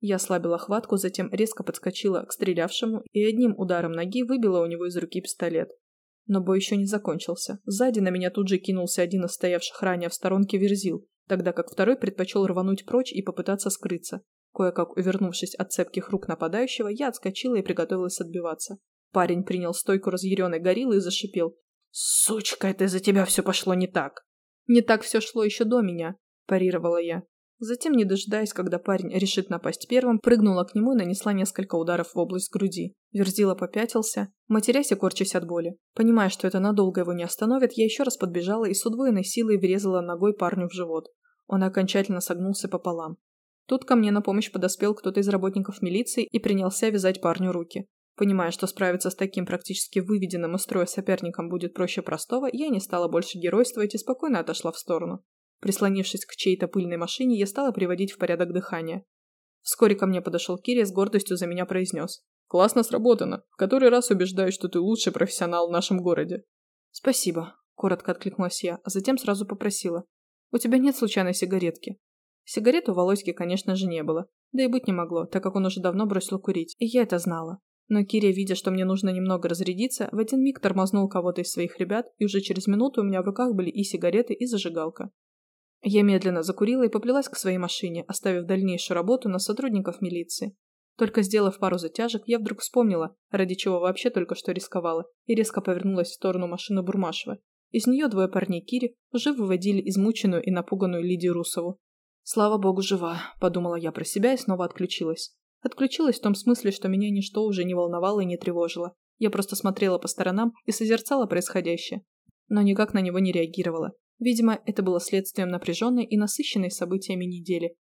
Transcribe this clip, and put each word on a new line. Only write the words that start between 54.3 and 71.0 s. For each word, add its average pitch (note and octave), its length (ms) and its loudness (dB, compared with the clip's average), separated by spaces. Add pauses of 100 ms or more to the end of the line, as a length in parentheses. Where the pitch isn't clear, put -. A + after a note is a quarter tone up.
отошла D#3+ 320 -4
в - 60 -14
сторону. F3 460 -4 (360)
Прислонившись G3 640 -2
к - 100 -18
чьей-то F#3 320 0
пыльной F3 280 -4
машине, A3 420 0
я G3 80 0
стала C4 260 -2
приводить F#3 400 -2
в - 60 -20
порядок F3 340 0
дыхание. F3 520 -4 (580)
Вскоре G#3 320 4
ко G3 120 2
мне F#3 140 2
подошел F3 380 -2
Киря B3 240 2
и - 20 4
с G3 80 -2
гордостью G3 440 2
за F3 100 -2
меня F3 180 -4
произнес: F3+ 580 -4 (240)
«Классно G#3+ 360 4
сработано. A3+ 680 2
В - 60 -20
который B3+ 320 6
раз A#3+ 220 4
убеждаюсь, F#3 440 2
что - 140 -6
ты F3 100 -2
лучший G3 340 0
профессионал F3 560 0
в E3+ 40 -2
нашем F3 300 0
городе». F3 420 0 (460)
«Спасибо», E3+ 640 -2 (200)
коротко F#3 380 -2
откликнулась F#3 500 -4
я, F3 220 -4
а F#3+ 60 -8
затем G3 280 0
сразу G3+ 280 -2
попросила: G3 580 -4 (480)
«У A#3 60 0
тебя B3 200 4
нет C4+ 180 4
случайно G3 360 0